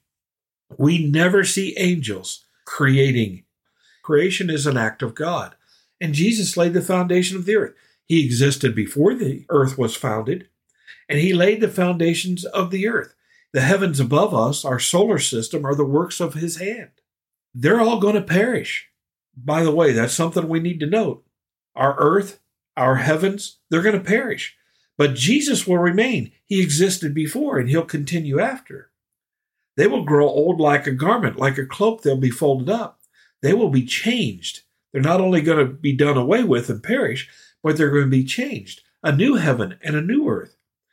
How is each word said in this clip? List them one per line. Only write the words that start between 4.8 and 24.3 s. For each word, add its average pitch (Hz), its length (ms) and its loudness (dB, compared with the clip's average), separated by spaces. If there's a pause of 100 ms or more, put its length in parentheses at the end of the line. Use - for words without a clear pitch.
of 113 120 -8
God. 156 400 -6 (440)
And 156 160 -4
Jesus 202 400 0
laid 175 200 0
the 180 80 2
foundation 180 560 0
of 175 80 -8
the 208 100 2
earth. - 180 -2 (300)
He 165 180 2
existed 127 520 0
before 143 400 0
the 190 340 -6
earth 135 300 0
was 113 180 -2
founded, 120 500 -6 (640)
and 147 120 0
he 185 120 2
laid 202 300 2
the 208 60 0
foundations 180 760 -2
of 185 260 -4
the 190 160 -2
earth. 220 280 -4 (380)
The 131 100 0
heavens 170 360 2
above 147 360 2
us, 120 280 0
our 127 160 -2
solar 190 400 2
system, 131 460 -4
are 139 100 -2
the 143 120 0
works 156 340 -2
of 151 140 -4
his 165 220 -6
hand. 196 340 -10 (640)
They're 156 260 2
all 226 180 2
gonna 202 220 2
perish. 202 680 -2 (440)
By 151 280 -2
the 160 120 2
way, 160 180 4
that's 156 200 0
something 165 360 -2
we 165 120 -2
need 165 200 -4
to 151 60 -4
note. 175 380 -2 (500)
Our 139 240 0
earth, 175 420 0 (360)
our 127 200 2
heavens, 156 600 -2 (140)
they're 165 100 2
gonna 202 200 2
perish. 214 540 -2 (440)